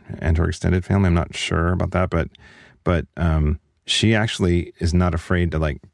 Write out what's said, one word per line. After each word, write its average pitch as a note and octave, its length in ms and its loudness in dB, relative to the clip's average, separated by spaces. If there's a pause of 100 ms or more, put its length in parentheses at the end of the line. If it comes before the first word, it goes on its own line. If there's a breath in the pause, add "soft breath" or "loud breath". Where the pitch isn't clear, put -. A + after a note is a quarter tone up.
(180)
and - 180 0
her E2 100 0
extended F2 380 -2
family. G2 220 2
I'm F2 60 2
not E2+ 220 -2
sure E2+ 360 -2
about F2+ 200 -2
that, F2+ 180 0
but, D#2+ 200 -2 (540 soft breath)
but, E2+ 220 0 (120)
um, D#2 420 0 (260)
she A2 300 2
actually G2 640 0
is F2 140 0
not F2+ 200 2
afraid F2 380 -2
to, D#2 80 -2
like, D#2 220 -4 (120)